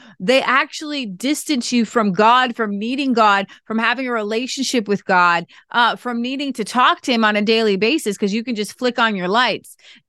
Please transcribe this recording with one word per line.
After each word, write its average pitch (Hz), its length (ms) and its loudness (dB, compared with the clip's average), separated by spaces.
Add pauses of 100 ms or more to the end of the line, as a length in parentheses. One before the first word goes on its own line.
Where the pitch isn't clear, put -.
(200)
they 240 220 2
actually 285 640 -2
distance 247 640 -4
you 240 140 2
from 208 280 0
God, 240 420 4
from 202 240 -4
meeting 262 340 -2
God, 202 340 2 (180)
from 220 120 -6
having 233 300 -2
a 247 40 -6
relationship 226 760 -2
with 202 180 -2
God, 175 400 4 (260)
uh, 226 240 2
from 240 260 -6
needing 269 320 -6
to 214 100 -6
talk 262 380 0
to 262 120 -2
him 226 100 2
on 208 120 2
a 208 80 0
daily 220 320 2
basis, 214 420 0
'cause 202 160 -2
you 226 100 -2
can 240 120 -6
just 208 220 -6
flick 247 200 -2
on 226 180 0
your 180 120 -4
lights. 214 500 -2 (320)